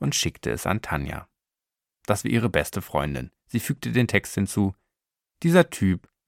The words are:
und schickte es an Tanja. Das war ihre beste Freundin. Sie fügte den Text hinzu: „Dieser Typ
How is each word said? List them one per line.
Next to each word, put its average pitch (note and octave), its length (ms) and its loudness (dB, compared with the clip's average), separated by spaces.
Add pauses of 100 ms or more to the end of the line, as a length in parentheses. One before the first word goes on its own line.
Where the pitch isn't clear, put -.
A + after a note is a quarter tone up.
und C#3 160 -2
schickte - 340 -4
es - 160 -4
an - 160 0
Tanja. C#2+ 460 -6 (800)
Das - 180 0
war - 80 0
ihre A2+ 180 2
beste E2 320 -2
Freundin. C#2 480 -4 (160)
Sie A#2 140 -4
fügte - 320 -6
den A#2+ 160 4
Text - 260 0
hinzu: G2 400 0 (720)
„Dieser E3+ 260 6
Typ F#2 380 0 (200)